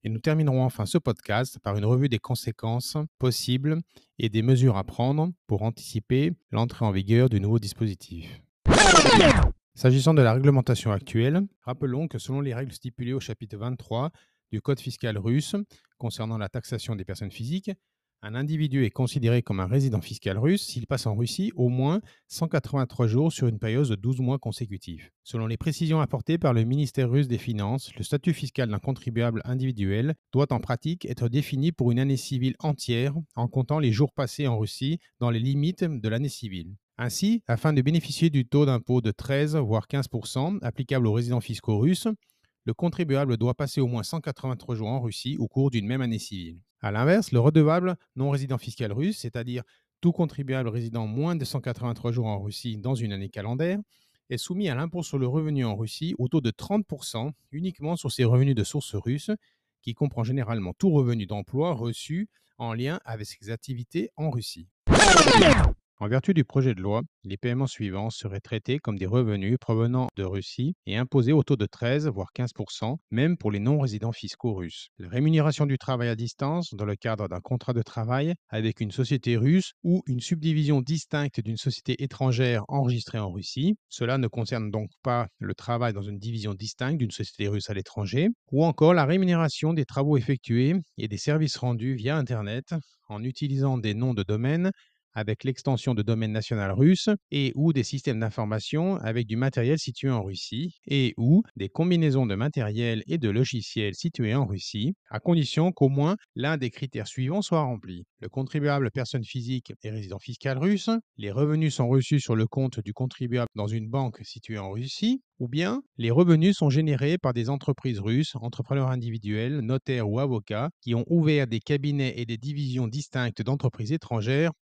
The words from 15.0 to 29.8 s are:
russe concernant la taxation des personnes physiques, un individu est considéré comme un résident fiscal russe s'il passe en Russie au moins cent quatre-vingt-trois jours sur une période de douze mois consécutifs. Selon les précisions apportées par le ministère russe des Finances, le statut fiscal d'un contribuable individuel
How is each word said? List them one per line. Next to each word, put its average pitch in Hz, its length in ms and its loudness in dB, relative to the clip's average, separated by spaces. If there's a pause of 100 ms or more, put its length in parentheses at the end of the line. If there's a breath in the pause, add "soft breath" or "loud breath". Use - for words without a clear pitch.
russe 123 380 0 (420 soft breath)
concernant 113 400 -6
la 101 100 -4
taxation 117 480 -6
des 92 80 -8
personnes 98 260 -8
physiques, 165 400 -6 (540)
un 107 120 -8
individu 147 480 0
est 101 60 2
considéré 120 520 2
comme - 160 -2
un 92 80 0
résident 120 340 2
fiscal 101 380 -4
russe 170 240 2
s'il - 240 -8
passe 127 220 -2
en 101 80 0
Russie 151 400 -2
au 123 120 4
moins 135 320 2 (280 soft breath)
cent - 180 -4
quatre-vingt-trois 131 640 0
jours 143 240 4
sur 127 160 0
une 107 100 0
période 117 300 0
de 107 80 2
douze 123 240 -2
mois 131 180 0
consécutifs. 98 720 -8 (140)
Selon 113 240 -6
les 113 80 -4
précisions 160 440 0
apportées 156 380 -2
par 151 140 2
le 113 100 4
ministère 127 480 0
russe 139 160 4
des 120 100 -2
Finances, 110 600 -4
le 104 80 -6
statut 151 280 0
fiscal 127 380 -2
d'un 104 80 -2
contribuable 117 680 -2
individuel 123 680 0 (180)